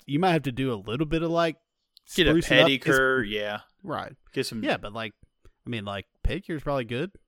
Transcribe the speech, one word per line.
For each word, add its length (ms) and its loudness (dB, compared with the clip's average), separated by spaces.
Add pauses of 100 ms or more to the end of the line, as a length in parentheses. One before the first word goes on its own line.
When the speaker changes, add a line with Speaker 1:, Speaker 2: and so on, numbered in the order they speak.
Speaker 1:
you 140 -2
might 140 4
have 100 2
to 100 -4
do 220 -2
a 20 -4
little 300 -4
bit 160 -2
of, 80 -2
like, 260 0 (580)
Speaker 2:
Get 120 4
a 60 6
Speaker 1:
sprucing 300 6
up. 80 6
It's 160 0
Speaker 2:
pedicure, 420 4
yeah. 320 -4 (240)
Speaker 1:
Right. 280 -8 (200)
Speaker 2:
Get 140 -4
some 180 -8
Speaker 1:
Yeah, 140 0
but, 140 -14
like, 200 -8 (540)
I 40 -8
mean, 140 -6
like, 220 -8 (180)
pedicure's 380 -4
probably 240 -2
good. 260 -6 (160)